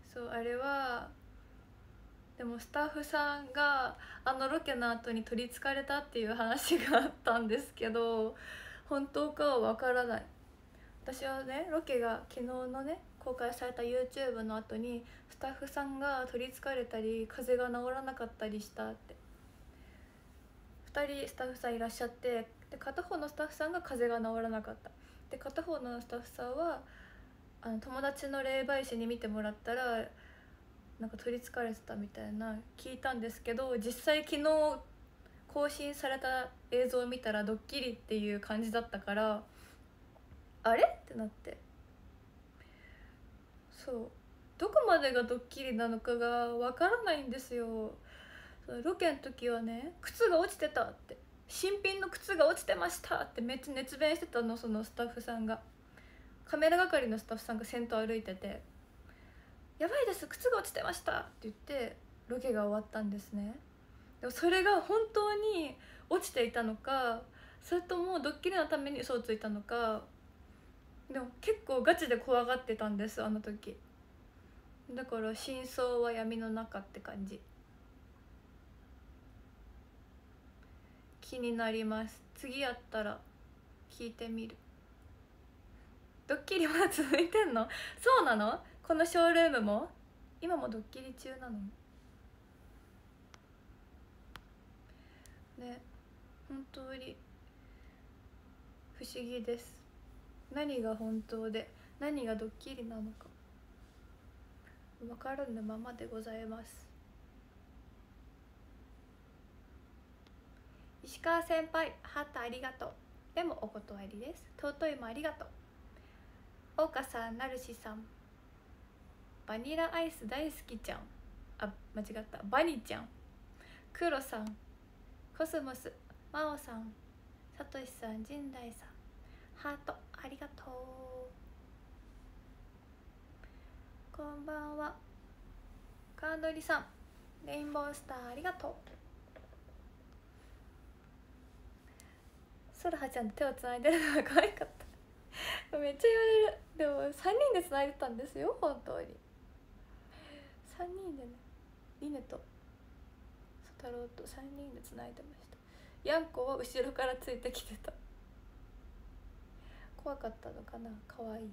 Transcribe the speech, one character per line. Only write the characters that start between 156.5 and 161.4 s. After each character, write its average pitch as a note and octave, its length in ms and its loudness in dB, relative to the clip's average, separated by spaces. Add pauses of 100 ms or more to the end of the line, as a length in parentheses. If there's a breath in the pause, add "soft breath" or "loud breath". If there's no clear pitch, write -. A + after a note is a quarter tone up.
後 B3+ 260 -2
ろ C4 100 2
か C4 120 0
ら B3+ 120 2
つ B3+ 140 -10
い A#3+ 60 -2
て B3 160 -4
き - 120 -8
て G#3+ 120 -10
た。 - 160 -10 (2000 loud breath)
怖 C#4 140 -4
か B3 120 -6
っ G#3+ 40 -6 (100)
た - 60 -10
の - 140 -12
か A#3 160 -14
な、 A3+ 120 -10 (160)
可 - 240 -14
愛 A3 140 -8